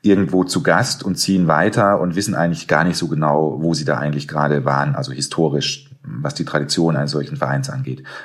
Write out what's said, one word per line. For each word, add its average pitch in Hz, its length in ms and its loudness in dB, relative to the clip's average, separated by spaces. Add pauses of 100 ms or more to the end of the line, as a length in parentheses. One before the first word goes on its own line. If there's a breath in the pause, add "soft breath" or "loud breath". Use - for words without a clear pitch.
irgendwo 95 440 4
zu 90 180 -2
Gast 92 400 2
und 92 140 -2
ziehen 92 320 2
weiter 101 520 4
und 87 140 -2
wissen 101 220 -2
eigentlich 85 320 -2
gar 78 160 4
nicht 85 140 0
so 82 100 -2
genau, 76 520 0
wo 82 140 0
sie 76 100 -4
da 71 140 0
eigentlich 71 300 -4
gerade 73 360 0
waren, 69 300 0
also 69 160 -6
historisch, 71 800 -2 (140)
was 71 300 -8
die 78 100 -4
Tradition 76 500 0
eines 69 180 -2
solchen 71 260 -4
Vereins 69 320 -2
angeht. 67 340 -8 (200 loud breath)